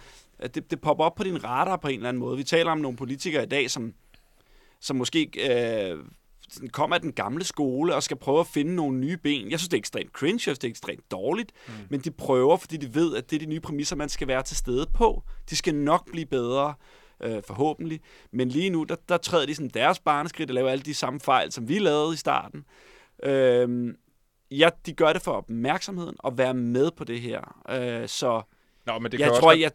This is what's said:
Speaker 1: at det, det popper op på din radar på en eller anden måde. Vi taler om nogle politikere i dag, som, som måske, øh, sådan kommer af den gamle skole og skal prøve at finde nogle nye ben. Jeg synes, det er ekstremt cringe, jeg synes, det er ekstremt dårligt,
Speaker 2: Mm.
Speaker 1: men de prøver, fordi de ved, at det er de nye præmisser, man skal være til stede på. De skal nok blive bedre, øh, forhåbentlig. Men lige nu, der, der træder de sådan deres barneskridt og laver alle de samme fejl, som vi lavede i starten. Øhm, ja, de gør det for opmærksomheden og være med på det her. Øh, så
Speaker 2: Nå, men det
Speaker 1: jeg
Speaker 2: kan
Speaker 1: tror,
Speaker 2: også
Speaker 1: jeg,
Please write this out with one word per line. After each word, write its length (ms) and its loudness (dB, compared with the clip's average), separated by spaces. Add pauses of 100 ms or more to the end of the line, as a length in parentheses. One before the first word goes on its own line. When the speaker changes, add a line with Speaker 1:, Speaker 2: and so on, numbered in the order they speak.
(380)
Speaker 1:
at 160 -10
det, 160 -8
det 100 -6
popper 240 2
op 100 2
på 100 -4
din 200 -4
radar 320 0
på 120 -4
en 60 0
eller 140 -6
anden 120 -2
måde. 160 -4
Vi 80 -6
taler 260 2
om 80 0
nogle 180 -4
politikere 460 -4
i 40 -2
dag, 240 0
som, 240 -6 (840)
som 160 -4
måske, 340 0 (600)
øh, 80 -6 (500)
sådan 200 -16
kommer 280 0
af 60 2
den 100 -6
gamle 320 -4
skole 500 0
og 80 0
skal 140 -4
prøve 240 2
at 60 2
finde 280 -2
nogle 240 0
nye 180 -2
ben. 340 -2
Jeg 80 -2
synes, 100 -4
det 80 0
er 40 2
ekstremt 320 -8
cringe, 220 0
jeg 60 -2
synes, 180 -2
det 100 -4
er 40 -4
ekstremt 380 -12
dårligt, 420 -4 (160)
Speaker 2:
Mm. 40 -14 (180)
Speaker 1:
men 100 -2
de 100 -6
prøver, 460 4
fordi 200 -8
de 180 -10
ved, 220 2
at 140 -6
det 60 -2
er 40 0
de 60 -10
nye 140 -6
præmisser, 360 -4
man 120 -6
skal 200 -6
være 140 0
til 140 -6
stede 380 -2
på. 280 2 (280)
De 60 -2
skal 180 0
nok 360 2
blive 160 -6
bedre, 480 0 (480)
øh, 240 -4
forhåbentlig. 540 -2 (320)
Men 160 0
lige 220 0
nu, 140 0
der, 120 -4 (120)
der 80 2
træder 300 2
de 80 -4
sådan 200 -6
deres 260 4
barneskridt 500 -2
og 40 -4
laver 160 2
alle 140 -2
de 100 -6
samme 260 -4
fejl, 320 2
som 160 -8
vi 100 2
lavede 360 2
i 20 -8
starten. 480 -2 (580)
Øhm, 720 4 (540)
ja, 180 4 (180)
de 60 -10
gør 200 6
det 100 0
for 100 -2
opmærksomheden 840 -4
og 200 -4
være 160 2
med 420 2
på 80 -10
det 160 -6
her. 500 -10
Øh, 380 -4
så 340 0 (440)
Speaker 2:
Nå, 120 -4
men 140 -4
det 80 -2
Speaker 1:
jeg 100 6
Speaker 2:
kan 100 6
Speaker 1:
tror, 80 10
Speaker 2:
også 120 10
Speaker 1:
jeg, 140 2